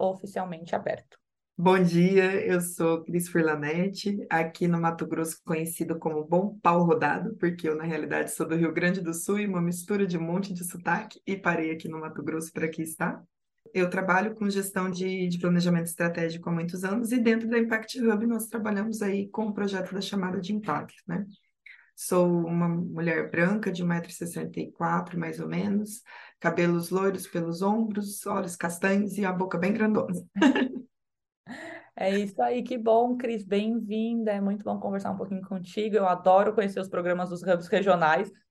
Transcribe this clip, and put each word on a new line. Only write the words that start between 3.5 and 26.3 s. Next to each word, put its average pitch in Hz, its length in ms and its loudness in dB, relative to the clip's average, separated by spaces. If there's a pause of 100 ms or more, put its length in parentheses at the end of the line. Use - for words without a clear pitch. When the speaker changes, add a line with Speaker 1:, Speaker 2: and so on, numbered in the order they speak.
Speaker 2:
aqui 165 360 0
no 170 140 2
Mato 165 260 -2
Grosso 165 380 -4
conhecido 160 540 -4
como 151 260 -2
Bom 180 380 0
Pau 175 200 6
Rodado, 165 560 2
porque 175 300 -2
eu, 156 80 0
na 160 80 -6
realidade, 151 480 -2
sou 156 160 -2
do 160 80 0
Rio 160 160 2
Grande 180 300 0
do 165 100 -4
Sul 202 260 -2
e 208 80 -2
uma 180 140 0
mistura 185 460 0
de 175 100 0
um 160 60 0
monte 180 320 -2
de - 100 -8
sotaque - 600 -6
e 196 100 -2
parei 165 340 0
aqui 160 180 -6
no 160 120 -8
Mato 156 220 -8
Grosso 156 320 -4
para 156 100 -2
aqui 160 180 -4
estar. - 400 -4 (500)
Eu 180 160 2
trabalho 185 460 0
com 202 160 -2
gestão 190 400 -2
de, 185 380 -2
de 175 100 -2
planejamento 175 480 2
estratégico 170 640 -2
há - 20 0
muitos 175 320 -4
anos 214 260 -2
e 254 80 2
dentro 226 300 2
da 233 100 2
Impact 226 440 -2
Hub 226 240 4
nós 226 200 0
trabalhamos 214 540 -2
aí 202 280 -2
com 220 180 -4
o 202 80 -4
projeto 190 400 -2
da 196 60 -4
chamada 190 400 -2
de 196 120 -4
impacto, - 540 -4
né? 185 180 -4 (720)
Sou 180 300 2
uma 170 420 2
mulher 165 600 -2
branca 190 420 2
de 175 100 -4
um 175 40 0
metro 170 240 -2
e - 20 -16
sessenta 170 480 -8
e 156 120 -6
quatro, 175 460 -2
mais 160 220 -6
ou 160 80 -6
menos, 202 540 -2 (360)